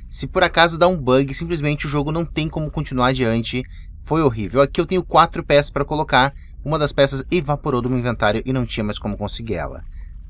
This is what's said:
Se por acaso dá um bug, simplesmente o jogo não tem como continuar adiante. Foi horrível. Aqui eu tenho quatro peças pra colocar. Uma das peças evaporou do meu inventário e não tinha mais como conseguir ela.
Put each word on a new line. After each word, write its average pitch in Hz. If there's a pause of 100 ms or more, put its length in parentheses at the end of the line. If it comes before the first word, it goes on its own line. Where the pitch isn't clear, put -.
Se -
por 180
acaso 165
dá 175
um 185
bug, 135
simplesmente 151
o -
jogo 147
não 165
tem 156
como 151
continuar 127
adiante. 123 (400)
Foi 160
horrível. 113
Aqui 143
eu 170
tenho 185
quatro 165
peças 143
pra 143
colocar. 143 (320)
Uma 151
das 147
peças 135
evaporou 147
do 123
meu 131
inventário 113
e 131
não 127
tinha 117
mais 104
como 104
conseguir 104
ela. 71 (480)